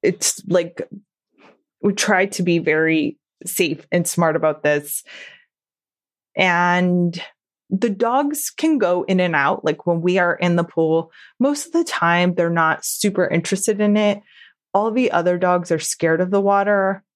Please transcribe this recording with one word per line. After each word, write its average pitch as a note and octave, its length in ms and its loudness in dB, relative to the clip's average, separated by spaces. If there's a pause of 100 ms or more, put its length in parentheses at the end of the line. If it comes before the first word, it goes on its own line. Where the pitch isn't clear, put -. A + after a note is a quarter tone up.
It's - 440 -2
like, E3+ 420 -2 (920)
we G3+ 100 2
try G3 340 0
to G3 160 -6
be F3 160 2
very D#3+ 600 0 (280)
safe - 460 -2
and F3 140 0
smart D#3+ 300 0
about D#3 260 -2
this. D3 420 -2 (1300)
And F3 840 0 (500)
the G3 200 -2
dogs C4 600 -2
can D#4 280 0
go F3+ 260 2
in F#3 160 2
and F3 140 0
out. C#3+ 300 0
Like, D3 220 -2
when E3+ 140 0
we F3+ 180 2
are F3 160 2
in F3 220 0
the E3+ 80 2
pool, D#3+ 480 0 (260)
most C#4+ 280 0
of - 60 -20
the E4 120 2
time F3 500 0
they're E3+ 160 0
not E3 340 0
super F#3+ 420 -2
interested G3 540 -2
in G#3 160 2
it. G#3 260 0 (520)
All G#3 160 0
the B3 200 0
other F3 280 0
dogs F3+ 320 0
are D#3+ 80 0
scared D#3+ 420 -2
of F#3 100 0
the G3 100 2
water. G3 640 0 (120)